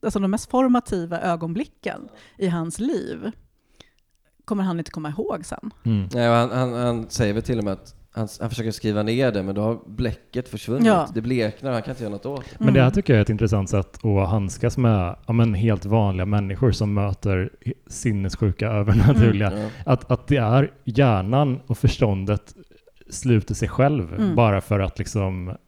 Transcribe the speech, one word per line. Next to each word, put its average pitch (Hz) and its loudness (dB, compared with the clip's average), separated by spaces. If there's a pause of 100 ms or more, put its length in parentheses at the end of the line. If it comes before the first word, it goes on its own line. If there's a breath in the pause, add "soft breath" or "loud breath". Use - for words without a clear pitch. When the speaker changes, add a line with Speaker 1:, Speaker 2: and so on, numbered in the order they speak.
Speaker 1:
alltså, 208 0
de 190 2
mest - -4
formativa 240 0
ögonblicken 170 -6 (360 loud breath)
i 196 -2
hans 170 -4
liv 226 -4 (1120 soft breath)
kommer 202 -4
han 175 -2
inte 156 -10
komma 156 -8
ihåg 185 -8
sen. - -12 (120)
Speaker 2:
Mm. 104 0
Speaker 3:
Nej, 120 2
och 117 4
han, 120 2
han, 123 -2
han 120 -4
säger 104 -2
väl 113 -4
till 123 -2
och 110 -4
med 101 -4
att - -14 (160)
han, 110 -6 (120)
han 113 -6
försöker 113 -4
skriva 104 -2
ner 120 0
det, 101 -4
men 98 -4
då 101 -2
har 113 -2
bläcket 117 -8
försvunnit. 117 -2
Speaker 1:
Ja. 180 4
Speaker 3:
Det 113 -4
bleknar, 120 -2
han 117 -2
kan 135 -10
inte 127 -10
göra 104 -6
något 101 -12
åt 135 -8
det. - -8
Speaker 2:
Men 135 6
det 135 6
här 127 6
Speaker 1:
Mm. 131 2
Speaker 2:
tycker 185 2
jag 113 6
är 104 6
ett - 0
intressant 104 0
sätt - -4
att 98 2
handskas 101 -2
med, 107 2 (120)
ja, 113 -2
men 117 4
helt 101 0
vanliga 101 2
människor 101 0
som 104 0
möter 98 -2 (160)
he-, - -6 (140)
sinnessjuka, 101 -2
övernaturliga. 104 4
Speaker 3:
Mm. 104 -6
Ja. 110 -6 (160 loud breath)
Speaker 2:
Att, - 0
att - -2
det 143 2
är 127 4 (120)
hjärnan 123 2
och 113 -2
förståndet 104 0 (540)
sluter - 2
sig 110 -2
själv 127 0
Speaker 1:
Mm. 185 0
Speaker 2:
bara 107 4
för 104 0
att 95 -4
liksom 95 -4 (120)